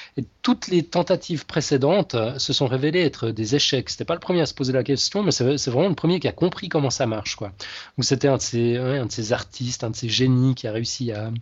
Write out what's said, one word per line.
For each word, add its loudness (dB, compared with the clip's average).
Et -4
toutes 0
les 4
tentatives -2
précédentes, 2
euh, 0
se -2
sont 2
révélées 2
être 0
des -2
échecs. 2
C'était -8
pas -2
le -6
premier 0
à 2
se -10
poser 0
la 2
question, 0
mais 2
c'est, 2
c'est -4
vraiment 2
le 0
premier 2
qui -2
a 0
compris -2
comment 2
ça 0
marche, -4
quoi. -8
Donc -8
c'était 2
un 6
de -6
ces, 0
ouais, 0
un -2
de -6
ces -6
artistes, -4
un -2
de -10
ces -6
génies 4
qui -6
a -4
réussi -4
à, -6